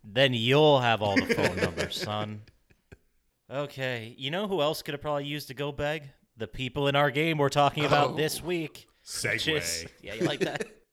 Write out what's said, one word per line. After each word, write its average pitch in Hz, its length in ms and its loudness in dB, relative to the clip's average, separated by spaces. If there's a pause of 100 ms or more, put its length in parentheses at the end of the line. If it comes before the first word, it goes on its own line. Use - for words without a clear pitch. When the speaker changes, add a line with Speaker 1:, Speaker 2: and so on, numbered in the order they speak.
Speaker 1:
Then 123 280 2
you'll 135 480 6
have 113 200 4
all 101 140 2
the - 180 2
phone - 220 0
numbers, - 400 -4
son. 107 460 -6 (1080)
Okay, 127 680 -6
you 131 140 -6
know 202 180 -4
who 185 120 0
else 151 200 0
could 151 120 -8
have 139 80 -8
probably 147 240 -4
used 143 240 -8
a 135 40 -12
go 143 180 -6
bag? 147 320 -6 (320)
The 110 120 -8
people 139 420 -2
in 139 80 2
our 147 120 6
game 151 280 0
we're 143 100 4
talking 147 380 4
about 143 260 4
Speaker 2:
Oh. - 40 -6
Speaker 1:
this 151 280 -2
week. 165 440 -6 (180)
Speaker 3:
Segue. 113 340 -4
Speaker 1:
Just, 85 480 -2 (140)
yeah, 101 140 -12
you 202 100 -2
like 143 160 -2
that? 147 240 -4 (280)